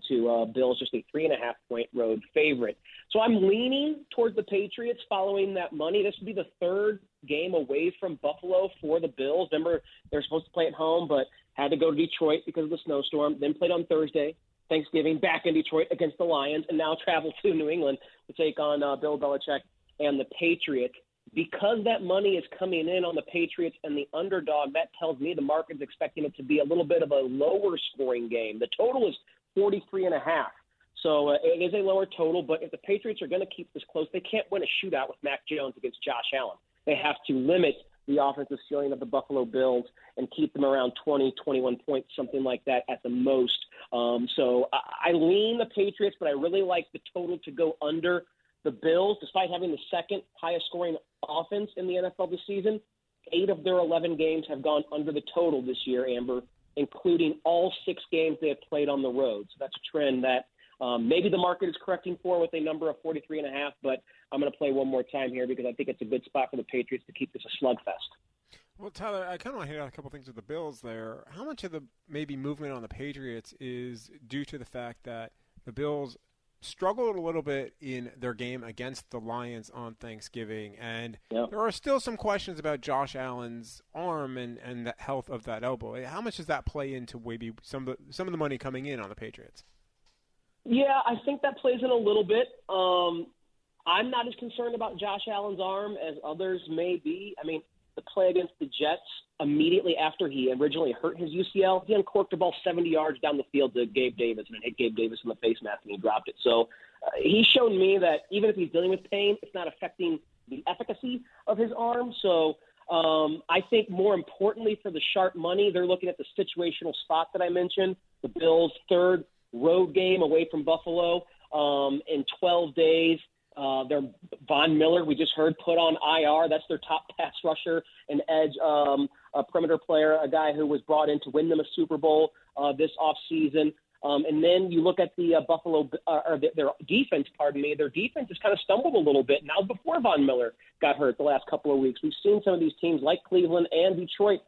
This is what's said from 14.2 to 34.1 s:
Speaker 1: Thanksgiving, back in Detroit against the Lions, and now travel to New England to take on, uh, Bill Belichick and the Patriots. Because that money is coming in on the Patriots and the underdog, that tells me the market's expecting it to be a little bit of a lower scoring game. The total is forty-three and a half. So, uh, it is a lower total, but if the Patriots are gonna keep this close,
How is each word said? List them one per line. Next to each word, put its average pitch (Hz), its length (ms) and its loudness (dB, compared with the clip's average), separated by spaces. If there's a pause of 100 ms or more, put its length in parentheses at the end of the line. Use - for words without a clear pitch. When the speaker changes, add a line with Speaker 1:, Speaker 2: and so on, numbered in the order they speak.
Speaker 1:
Thanksgiving, 160 480 2
back 165 300 0
in 165 80 2
Detroit 160 340 2
against 160 300 -2
the 180 40 2
Lions, 151 460 0
and 160 80 0
now 156 260 0
travel 160 380 0
to 202 100 4
New 156 180 0
England 151 280 0 (300)
to - 60 -20
take 156 260 -2
on, 147 240 0
uh, 139 120 0
Bill 147 220 -2
Belichick 139 440 -2 (380)
and 143 200 2
the 131 60 -2
Patriots. 151 760 -2 (340)
Because 202 520 0
that 226 180 0
money 190 340 2
is 160 60 -4 (140)
coming 175 300 -2
in 180 160 0
on 170 120 -2
the 147 80 -2
Patriots 170 600 -4
and 147 140 -4
the 143 160 -4
underdog, 151 600 -2
that 160 240 -2
tells 160 220 -4
me 160 140 -2
the 160 80 -2
market's 151 400 -2
expecting 151 420 -6
it 143 140 -6
to 139 60 -12
be 147 160 2
a 143 40 4
little 165 200 2
bit 160 180 2
of 143 100 0
a 143 40 4
lower 151 640 2 (120)
scoring 120 380 -2
game. 110 300 -4
The 117 180 -2
total 240 320 2
is 135 60 -8 (400)
forty-three 196 500 0
and 175 80 2
a 147 60 0
half. 143 320 -2 (500)
So, 147 280 2
uh, 147 140 4
it 165 200 4
is 175 100 -2
a 214 40 0
lower 190 280 2
total, 170 380 0
but 160 180 -2
if 165 80 -10
the 160 80 -14
Patriots 208 460 -4
are - 40 -8
gonna 185 200 -2
keep - 260 -16
this 143 180 -12
close, 156 220 -4